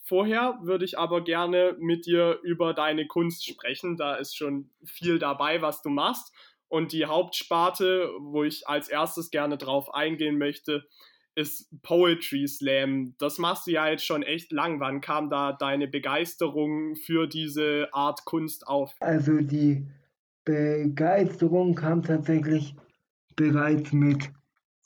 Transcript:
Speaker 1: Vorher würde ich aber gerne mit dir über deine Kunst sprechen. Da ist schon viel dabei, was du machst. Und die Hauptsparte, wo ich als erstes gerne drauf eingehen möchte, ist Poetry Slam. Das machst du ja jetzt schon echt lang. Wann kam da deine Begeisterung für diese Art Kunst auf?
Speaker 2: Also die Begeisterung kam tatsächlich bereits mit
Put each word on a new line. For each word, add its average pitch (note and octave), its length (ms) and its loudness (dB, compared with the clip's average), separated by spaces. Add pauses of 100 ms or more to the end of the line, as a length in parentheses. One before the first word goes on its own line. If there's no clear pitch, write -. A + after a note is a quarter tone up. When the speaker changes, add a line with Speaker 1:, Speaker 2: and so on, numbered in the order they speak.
Speaker 1:
Vorher A3 580 2
würde F3+ 220 0
ich F3+ 160 -6
aber E3+ 240 0
gerne F3 560 2
mit E3+ 260 0
dir E3+ 380 4
über E3+ 300 0
deine D#3 340 0
Kunst E3+ 360 0
sprechen. E3 520 -6
Da C#3+ 180 -4
ist C#3 220 -8
schon C#3 340 -6 (140)
viel E3+ 340 0
dabei, D3 420 0
was D3+ 220 -2
du D3 80 -4
machst. E3 420 -2 (360)
Und D#3+ 240 -2
die D#3 140 0
Hauptsparte, F3+ 1040 0 (120)
wo D3 240 -2
ich D3+ 240 -4
als D3 200 -2
erstes E3 440 -4
gerne D3 260 -2
drauf C#3 340 -2
eingehen D3+ 460 -2
möchte, C#3+ 480 -2 (480)
ist - 360 -6 (120)
Poetry E3+ 640 4
Slam. C3+ 720 0
Das C#3+ 200 -2
machst F3 280 -2
du F3 40 -4
ja D#3 180 2
jetzt D#3 160 -2
schon D3+ 180 -2
echt E3 300 -6
lang. D#3 280 -2
Wann C#3 200 -4
kam D3+ 300 -2
da C#3 240 0
deine C#3 340 -2
Begeisterung D3+ 1080 -2
für E3 320 0
diese D3+ 640 -2
Art C#3+ 340 -2
Kunst D#3 420 -6
auf? C#3 320 -2
Speaker 2:
Also D#3 380 2
die C#3+ 500 2 (560)
Begeisterung D#3+ 1300 2
kam E3 280 0
tatsächlich D#3 720 0 (600)
bereits D3 600 2
mit C#3+ 360 4 (560)